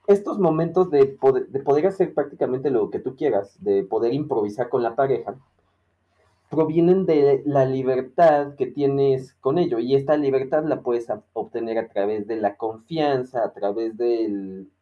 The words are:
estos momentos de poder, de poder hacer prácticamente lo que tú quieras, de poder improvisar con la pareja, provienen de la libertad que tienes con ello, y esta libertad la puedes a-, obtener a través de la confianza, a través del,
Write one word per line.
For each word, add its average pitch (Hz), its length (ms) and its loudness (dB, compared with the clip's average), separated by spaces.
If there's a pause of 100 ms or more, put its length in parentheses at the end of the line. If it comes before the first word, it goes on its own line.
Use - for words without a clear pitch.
estos 202 320 2
momentos 170 520 2
de 139 160 6
poder, 131 420 2
de - 120 -6
poder 147 280 2
hacer 185 260 -2
prácticamente 139 560 -2
lo 104 200 0
que - 100 -6
tú - 160 -8
quieras, 110 460 -2
de 98 200 0
poder 110 320 -2
improvisar 120 540 -2
con 123 140 0
la 113 120 -2
pareja, 117 400 -2 (1120)
provienen 165 580 2
de 139 380 4
la 139 220 2
libertad 131 880 2
que 127 100 -2
tienes 139 720 0
con 143 180 0
ello, 147 220 0
y 123 160 0
esta 139 200 2
libertad 135 480 0
la 151 160 -4
puedes 120 300 -4
a-, 107 120 -6 (100)
obtener 113 460 -6
a 113 100 -4
través 104 400 -4
de 113 80 -4
la 104 200 -4
confianza, 127 880 -4
a 104 80 -6
través 107 440 -4
del, 101 720 -4 (120)